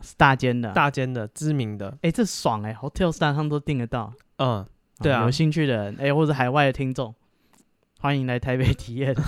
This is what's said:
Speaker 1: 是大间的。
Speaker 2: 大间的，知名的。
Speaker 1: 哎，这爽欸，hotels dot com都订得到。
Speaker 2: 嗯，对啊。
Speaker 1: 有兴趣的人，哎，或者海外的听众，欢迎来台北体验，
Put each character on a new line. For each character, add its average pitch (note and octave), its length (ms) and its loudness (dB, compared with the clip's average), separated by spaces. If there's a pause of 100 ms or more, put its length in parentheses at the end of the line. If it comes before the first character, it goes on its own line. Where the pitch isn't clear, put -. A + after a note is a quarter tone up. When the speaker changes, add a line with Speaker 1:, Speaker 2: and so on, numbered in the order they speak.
Speaker 1:
是 - 140 -20
大 C#3 180 8
间 B2 240 2
的。 A2+ 120 -4
Speaker 2:
大 C#3+ 180 2
间 C3 240 -4
的， A2 140 -6
知 D3+ 260 -2
名 A2 240 -2
的。 G2 240 -10
Speaker 1:
哎， E3+ 80 2
这 G#3+ 160 0
爽 A2+ 380 -2
欸 A2 100 -6
，hotels D#3+ 440 -2
dot D3 180 2
com D3+ 120 0
都 D3 120 -2
订 C#3+ 180 -4
得 A#2 80 -4
到。 A2 260 -6 (260)
Speaker 2:
嗯， A#2 280 0 (340)
对 C#3+ 120 2
啊。 A#2+ 140 2
Speaker 1:
有 A#2+ 40 2
兴 D3+ 220 2
趣 D3+ 160 0
的 B2 80 2
人， G#2 240 -4
哎， C#3 120 2
或 D#3 140 4
者 D3 80 2
海 B2+ 160 0
外 C#3+ 160 2
的 C3+ 80 2
听 C3 180 -4
众， A#2+ 220 -6 (840)
欢 C#3 200 0
迎 C3 60 -2
来 B2 140 -2
台 B2+ 180 -2
北 B2+ 160 4
体 A#2 220 -12
验， D#3 180 0 (140)